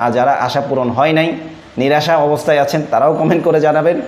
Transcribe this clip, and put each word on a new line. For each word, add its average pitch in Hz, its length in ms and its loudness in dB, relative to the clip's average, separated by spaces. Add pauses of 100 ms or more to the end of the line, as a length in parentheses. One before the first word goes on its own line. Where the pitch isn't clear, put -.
আর 120 100 0
যারা 123 220 2
আশা 127 280 -2
পূরণ 131 300 -2
হয় 139 220 0
নাই, 160 200 0 (460)
নিরাশা 151 380 2
অবস্থায় 147 440 0
আছেন, 151 300 -2
তারাও 139 240 2
কমেন্ট 160 300 0
করে 160 160 2
জানাবেন। 156 480 2